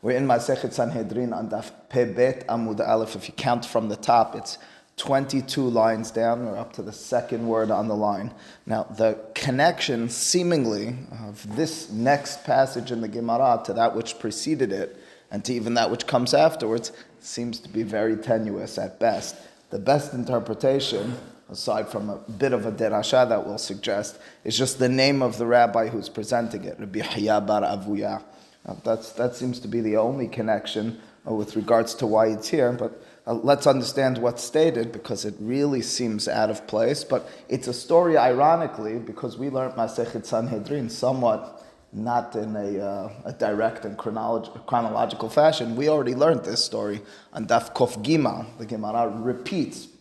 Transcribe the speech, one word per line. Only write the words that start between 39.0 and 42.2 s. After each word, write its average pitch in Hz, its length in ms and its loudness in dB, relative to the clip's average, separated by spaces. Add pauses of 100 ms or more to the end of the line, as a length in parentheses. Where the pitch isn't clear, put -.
we 135 120 -4
learned 131 240 -2
Masechet 113 520 -4
Sanhedrin 117 640 -2
somewhat 123 720 0 (300)
not 120 460 -2